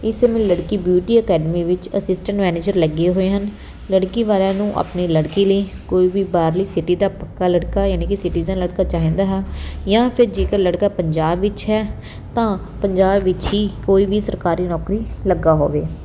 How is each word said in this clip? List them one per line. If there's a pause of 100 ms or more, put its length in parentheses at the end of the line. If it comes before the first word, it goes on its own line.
ਇਸ
ਸਮੇਂ
ਲੜਕੀ
ਬਿਊਟੀ
ਅਕੈਡਮੀ
ਵਿੱਚ
ਅਸਿਸਟੈਂਟ
ਮੈਨੇਜਰ
ਲੱਗੇ
ਹੋਏ
ਹਨ। (440)
ਲੜਕੀ
ਵਾਲਿਆਂ
ਨੂੰ
ਆਪਣੀ
ਲੜਕੀ
ਲਈ (220)
ਕੋਈ
ਵੀ
ਬਾਹਰਲੀ
ਸਿਟੀ
ਦਾ
ਪੱਕਾ
ਲੜਕਾ,
ਯਾਨੀ
ਕਿ
ਸਿਟੀਜ਼ਨ
ਲੜਕਾ
ਚਾਹੀਦਾ
ਹੈ, (440)
ਜਾਂ
ਫਿਰ
ਜੇਕਰ
ਲੜਕਾ
ਪੰਜਾਬ
ਵਿੱਚ
ਹੈ, (500)
ਤਾਂ (240)
ਪੰਜਾਬ
ਵਿੱਚ
ਹੀ (160)
ਕੋਈ
ਵੀ
ਸਰਕਾਰੀ
ਨੌਕਰੀ (280)
ਲੱਗਾ
ਹੋਵੇ। (220)